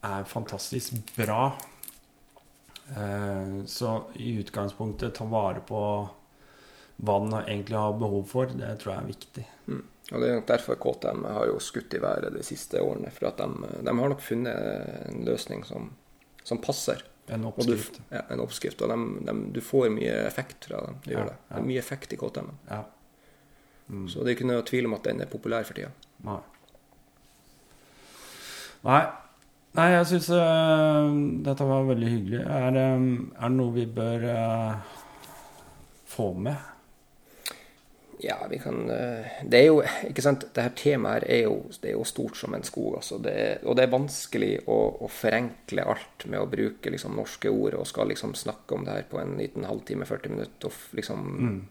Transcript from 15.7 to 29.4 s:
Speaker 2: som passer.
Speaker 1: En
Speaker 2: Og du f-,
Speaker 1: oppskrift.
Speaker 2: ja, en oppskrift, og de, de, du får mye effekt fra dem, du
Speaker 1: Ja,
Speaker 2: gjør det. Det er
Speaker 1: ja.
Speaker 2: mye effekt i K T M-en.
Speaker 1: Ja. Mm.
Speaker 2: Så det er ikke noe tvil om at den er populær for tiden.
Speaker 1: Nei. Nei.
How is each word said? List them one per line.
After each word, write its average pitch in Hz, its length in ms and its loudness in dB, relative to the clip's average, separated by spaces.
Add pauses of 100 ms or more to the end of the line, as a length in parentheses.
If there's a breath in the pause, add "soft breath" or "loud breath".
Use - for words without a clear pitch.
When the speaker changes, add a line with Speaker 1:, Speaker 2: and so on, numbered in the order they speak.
Speaker 2:
som 117 160 -4
passer. - 440 -4 (240)
Speaker 1:
En 113 180 -4
Speaker 2:
Og 113 160 -8
du 120 140 4
f-, - 160 -6
Speaker 1:
oppskrift. - 160 -18
Speaker 2:
ja, - 240 -8
en 62 100 -4
oppskrift, - 400 -6
og 55 80 0
de, 113 360 -4
de, - 100 -2 (180)
du 117 80 -4
får 123 320 2
mye 60 220 0 (100)
effekt - 400 -8
fra - 160 -8
dem, - 240 -10
du - 60 -8
Speaker 1:
Ja, 120 80 -2
Speaker 2:
gjør 104 100 -2
det. - 80 -12
Det - 180 -16
er - 60 -4
Speaker 1:
ja. 117 80 -2
Speaker 2:
mye 127 140 -2
effekt - 300 -8
i - 40 -8
K - 160 -6
T - 80 -6
M-en. - 160 -12 (100)
Speaker 1:
Ja. 107 140 -8 (1080 soft breath)
Mm. 98 200 -8
Speaker 2:
Så - 140 -6
det 120 100 2
er - 20 0
ikke 127 140 -2
noe 120 160 0
tvil 127 200 0
om 107 120 -2
at - 60 -12
den 113 180 -2
er - 80 -6
populær 113 360 -4
for - 120 -12
tiden. - 160 -10 (320)
Speaker 1:
Nei. 107 140 -6 (2500 loud breath)
Nei. 143 180 8 (720)